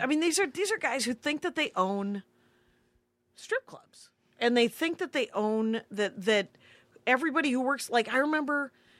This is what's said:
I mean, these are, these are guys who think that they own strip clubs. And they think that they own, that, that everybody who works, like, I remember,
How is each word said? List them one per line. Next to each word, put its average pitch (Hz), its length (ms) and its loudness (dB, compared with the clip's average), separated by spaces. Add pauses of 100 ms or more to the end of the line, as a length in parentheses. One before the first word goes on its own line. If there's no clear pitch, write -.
I 247 60 0
mean, 302 140 2
these 330 200 2
are, 392 60 4
these 370 240 -4
are 440 80 0
guys 254 260 -2
who 240 100 -2
think 294 280 -4
that 349 140 -4
they 302 180 -2
own 196 480 -2 (1120)
strip - 300 -4
clubs. - 440 -20 (280)
And 240 180 2
they 233 120 6
think 330 300 -2
that 349 140 -6
they 269 200 0
own, 220 580 0
that, 196 340 -4
that 208 240 2 (580)
everybody 277 440 2
who 247 100 0
works, 262 300 -2
like, 226 220 2
I 254 60 2
remember, 294 540 0 (280)